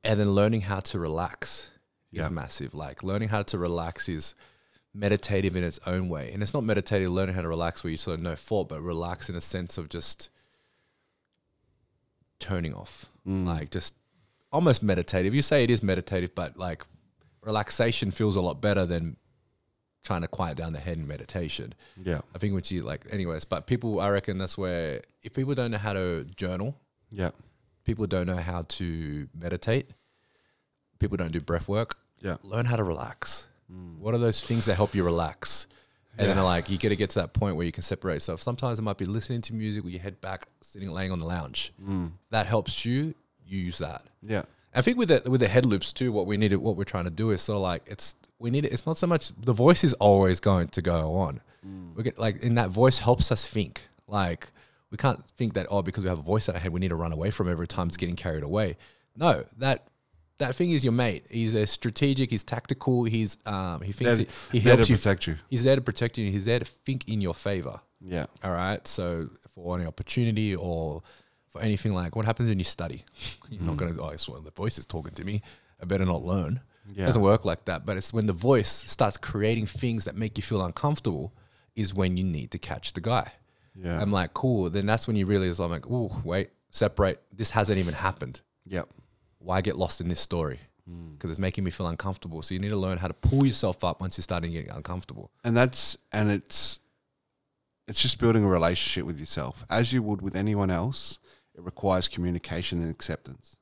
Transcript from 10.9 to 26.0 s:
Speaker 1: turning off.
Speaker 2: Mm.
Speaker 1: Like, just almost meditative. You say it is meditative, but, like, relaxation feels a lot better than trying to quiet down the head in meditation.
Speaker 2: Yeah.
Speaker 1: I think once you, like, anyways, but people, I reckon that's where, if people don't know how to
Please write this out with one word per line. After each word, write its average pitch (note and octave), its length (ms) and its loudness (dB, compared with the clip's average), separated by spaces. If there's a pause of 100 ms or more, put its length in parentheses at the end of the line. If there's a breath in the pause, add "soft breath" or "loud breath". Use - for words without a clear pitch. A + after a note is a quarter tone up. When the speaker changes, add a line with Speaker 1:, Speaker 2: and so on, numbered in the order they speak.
Speaker 1:
turning E2 360 -2
off. - 320 -16 (200)
Speaker 2:
Mm. F#2+ 200 -2
Speaker 1:
Like, D#2+ 240 -2
just - 240 -6 (580)
almost D#3 300 4
meditative. F#2+ 520 2
You C#3+ 80 4
say C#3 220 4
it A#2 60 2
is G#2+ 120 4
meditative, F#2 520 -2
but, - 220 -6
like, F2+ 300 -8 (560)
relaxation A2 680 0
feels G#2 260 2
a F#2+ 40 4
lot E2+ 200 0
better G2+ 260 4
than E2+ 300 -2 (840)
trying F2 200 -2
to E2 60 -6
quiet E2 280 -4
down E2 160 -6
the D2+ 80 -8
head E2+ 160 -6
in D#2 100 -6
meditation. D2 680 -8 (280 loud breath)
Speaker 2:
Yeah. E2+ 180 -2 (140)
Speaker 1:
I F2+ 40 -12
think G2+ 160 0
once F2+ 160 -4
you, F2+ 120 -2
like, C#2 280 -8
anyways, E2+ 340 -4
but F2 220 -4
people, A#2 340 0
I G2+ 80 2
reckon G2 300 0
that's F#2+ 180 -4
where, E2+ 460 -4 (200)
if - 120 -14
people C3+ 200 -2
don't A#2+ 160 0
know G#2 80 -2
how G#2 140 -4
to F2+ 320 -2 (120)